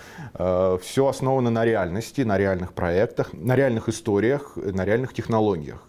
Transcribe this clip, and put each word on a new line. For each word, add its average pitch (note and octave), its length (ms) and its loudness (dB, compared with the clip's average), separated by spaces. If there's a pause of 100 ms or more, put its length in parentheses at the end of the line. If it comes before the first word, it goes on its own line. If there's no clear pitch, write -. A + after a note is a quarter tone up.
(360)
э, F#2 440 2
всё - 280 0
основано C3 420 0
на A#2 160 2
реальности, G#2 560 0
на G#2+ 160 0
реальных F#2+ 360 0
проектах, A2+ 600 0
на A#2+ 220 0
реальных B2+ 340 2
историях, A2+ 640 0
на F#2 300 -4
реальных A#2+ 300 0
технологиях, F#2+ 720 0